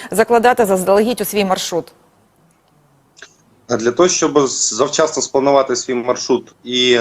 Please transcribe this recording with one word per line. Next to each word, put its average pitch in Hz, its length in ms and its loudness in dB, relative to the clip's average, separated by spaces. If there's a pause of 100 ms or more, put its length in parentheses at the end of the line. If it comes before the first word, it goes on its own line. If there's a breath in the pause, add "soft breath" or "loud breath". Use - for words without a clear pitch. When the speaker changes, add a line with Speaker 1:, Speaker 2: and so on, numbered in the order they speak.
(120 loud breath)
Speaker 1:
закладати 233 540 2
заздалегідь 196 560 2
у 196 40 -6
свій 202 200 -2
маршрут? 185 400 -4 (1900)
Speaker 2:
А 117 60 0
для 117 140 -2
того, 180 180 2
щоб 147 380 0
завчасно 143 760 -2
спланувати 135 540 0
свій 131 180 -6
маршрут 120 720 -4
і 123 380 2